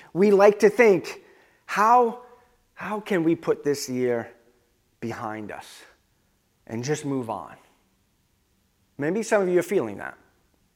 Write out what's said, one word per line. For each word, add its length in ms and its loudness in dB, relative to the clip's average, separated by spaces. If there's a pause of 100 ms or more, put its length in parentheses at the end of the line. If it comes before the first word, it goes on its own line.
(140)
we 160 4
like 300 6
to 100 6
think, 520 2 (440)
"How, 560 2 (500)
how 280 -10
can 220 -2
we 140 2
put 260 -4
this 280 -4
year 400 -4 (720)
behind 520 -10
us 300 -20 (840)
and 160 -8
just 220 -4
move 240 -6
on?" 260 -10 (1400)
Maybe 260 -4
some 200 0
of 80 -2
you 80 2
are 40 2 (120)
feeling 240 -2
that 180 -14 (600)